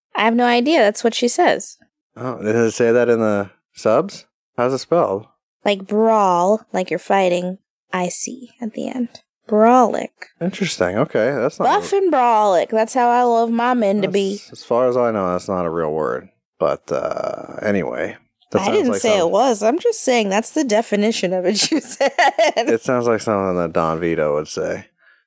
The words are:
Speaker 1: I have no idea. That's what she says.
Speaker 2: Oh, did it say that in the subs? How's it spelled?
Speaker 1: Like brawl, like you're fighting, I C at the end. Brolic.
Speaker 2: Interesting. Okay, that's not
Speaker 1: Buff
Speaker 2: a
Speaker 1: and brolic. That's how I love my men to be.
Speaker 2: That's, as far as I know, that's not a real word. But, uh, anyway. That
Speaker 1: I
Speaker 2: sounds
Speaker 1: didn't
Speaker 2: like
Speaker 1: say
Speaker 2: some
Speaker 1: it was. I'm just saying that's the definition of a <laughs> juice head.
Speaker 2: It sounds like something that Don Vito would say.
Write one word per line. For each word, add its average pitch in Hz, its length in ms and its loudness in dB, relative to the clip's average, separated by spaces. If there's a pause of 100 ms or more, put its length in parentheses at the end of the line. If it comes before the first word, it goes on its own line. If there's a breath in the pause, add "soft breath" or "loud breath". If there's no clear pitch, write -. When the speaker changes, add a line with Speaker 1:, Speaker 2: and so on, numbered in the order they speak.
(160)
Speaker 1:
I - 80 0
have 233 120 2
no 240 100 2
idea. 240 340 2
That's 214 240 0
what 226 100 0
she - 140 0
says. - 500 0 (380)
Speaker 2:
Oh, 123 260 -8
did 107 140 0
it 117 160 2
say 117 200 2
that 120 180 4
in 113 100 2
the 101 300 0 (240)
subs? 135 520 -2 (320)
How's 123 160 0
it 131 60 -2
spelled? 110 460 0 (400)
Speaker 1:
Like 196 220 -2
brawl, 208 760 2 (120)
like 185 160 -4
you're 160 100 -4
fighting, 180 580 0 (340)
I 185 180 -2
C - 420 -10 (100)
at 220 120 -8
the - 140 -8
end. - 340 -8 (260)
Brolic. 226 600 4 (300)
Speaker 2:
Interesting. 151 600 -2
Okay, 123 320 0
that's 135 280 -2
not 190 60 0
Speaker 1:
Buff 359 260 0
Speaker 2:
a 392 60 2
Speaker 1:
and 381 160 2
brolic. 214 560 2
That's 226 240 -2
how 240 160 2
I 240 140 2
love 233 280 2
my 233 220 0
men 208 280 0
to 190 60 0
be. 196 300 -2
Speaker 2:
That's, - 160 -20
as - 100 -20
far 127 240 2
as 123 80 0
I 120 160 2
know, 95 220 0
that's 90 160 -4
not 92 160 -2
a 85 40 -2
real 80 220 -2
word. 76 380 -4 (300)
But, 71 320 -2
uh, - 720 -6
anyway. 90 540 -4 (360)
That - 100 2
Speaker 1:
I 196 40 0
Speaker 2:
sounds 214 120 2
Speaker 1:
didn't 277 160 0
Speaker 2:
like 196 80 -4
Speaker 1:
say 214 180 2
Speaker 2:
some 170 80 2
Speaker 1:
it 170 40 -2
was. 220 300 2
I'm 233 180 0
just 466 220 -2
saying 240 280 0
that's 202 220 -2
the 311 120 -2
definition 208 720 0
of 185 100 -2
a 185 80 2
<laughs> - 20 -2
juice - 440 -2
head. 277 160 0 (560)
Speaker 2:
It - 120 0
sounds 123 240 0
like 113 140 2
something 98 380 0
that 85 160 -2
Don 82 260 0
Vito 80 360 0
would 76 120 -4
say. 85 380 -6 (420 soft breath)